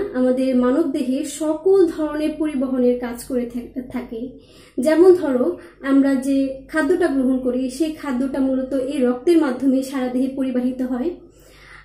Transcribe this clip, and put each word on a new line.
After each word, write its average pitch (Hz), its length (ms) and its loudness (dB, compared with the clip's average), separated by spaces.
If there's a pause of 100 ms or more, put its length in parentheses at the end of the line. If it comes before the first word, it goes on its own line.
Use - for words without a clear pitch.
(140)
আমাদের 254 420 2
মানব 269 360 2
দেহে 269 340 -2
সকল 320 600 2
ধরনের 302 520 -2
পরিবহনের 254 640 0
কাজ 240 240 -8
করে 247 220 -4
থা-, 240 360 -10 (100)
থাকে। 240 380 -8 (500)
যেমন 320 340 6
ধরো, 285 440 0 (240)
আমরা 269 340 2
যে 269 520 -2
খাদ্যটা 330 400 2
গ্রহণ 262 320 0
করি, 254 300 -2
সেই 311 220 -2
খাদ্যটা 277 480 -4
মূলত 262 340 0
এই 269 280 -2
রক্তের 247 360 2
মাধ্যমে 269 460 2
সারা 254 240 -4
দেহে 254 200 -2
পরিবাহিত 254 540 -2
হয়। 254 280 -2 (760)